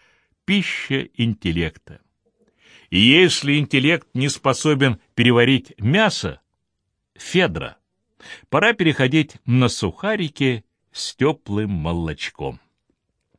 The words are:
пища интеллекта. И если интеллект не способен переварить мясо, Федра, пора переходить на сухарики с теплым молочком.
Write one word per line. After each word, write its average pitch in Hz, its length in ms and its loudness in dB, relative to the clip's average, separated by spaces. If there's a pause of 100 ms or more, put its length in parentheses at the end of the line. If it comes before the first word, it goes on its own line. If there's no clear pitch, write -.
(440)
пища 170 580 -2 (120)
интеллекта. 85 840 -4 (880)
И 90 100 0
если 143 600 4
интеллект 143 560 0
не 135 140 -2
способен 135 720 0 (140)
переварить 120 640 4
мясо, 175 640 -2 (720)
Федра, 165 640 -4 (720)
пора 202 240 2
переходить 156 640 0 (100)
на 123 220 4
сухарики 139 960 -4 (260)
с - 240 -12
теплым 107 560 -2
молочком. 80 880 -6 (800)